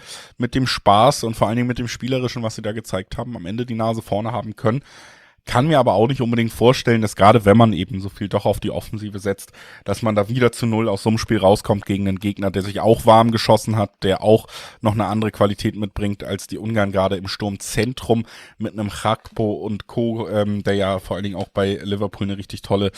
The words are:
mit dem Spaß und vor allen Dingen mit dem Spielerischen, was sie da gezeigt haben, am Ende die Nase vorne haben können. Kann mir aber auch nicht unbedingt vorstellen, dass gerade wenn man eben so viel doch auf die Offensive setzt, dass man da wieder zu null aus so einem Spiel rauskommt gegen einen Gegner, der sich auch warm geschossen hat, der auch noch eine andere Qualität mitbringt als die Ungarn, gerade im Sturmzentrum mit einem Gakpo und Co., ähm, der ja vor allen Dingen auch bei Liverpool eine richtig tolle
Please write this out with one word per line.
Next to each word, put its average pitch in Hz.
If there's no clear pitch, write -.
mit 123
dem 131
Spaß 113
und 113
vor 110
allen 107
Dingen 123
mit 120
dem 120
Spielerischen, 123
was 113
sie 117
da 107
gezeigt 104
haben, 117
am 87
Ende 113
die 123
Nase 113
vorne 110
haben 107
können. 117
Kann 127
mir 160
aber 123
auch 107
nicht 131
unbedingt 117
vorstellen, 117
dass 107
gerade 107
wenn 101
man 113
eben 95
so 98
viel 98
doch 104
auf 104
die 104
Offensive 104
setzt, 98
dass 101
man 110
da 104
wieder 123
zu -
null 113
aus 101
so 117
einem 110
Spiel -
rauskommt 101
gegen 98
einen 95
Gegner, 98
der 95
sich 98
auch 110
warm 117
geschossen 110
hat, 104
der 95
auch 107
noch 107
eine 110
andere 107
Qualität 104
mitbringt 101
als 95
die -
Ungarn, 104
gerade 95
im 95
Sturmzentrum 113
mit 110
einem 104
Gakpo 107
und 98
Co., 117
ähm, 104
der 101
ja 98
vor -
allen 98
Dingen 98
auch -
bei 98
Liverpool 101
eine 98
richtig -
tolle 98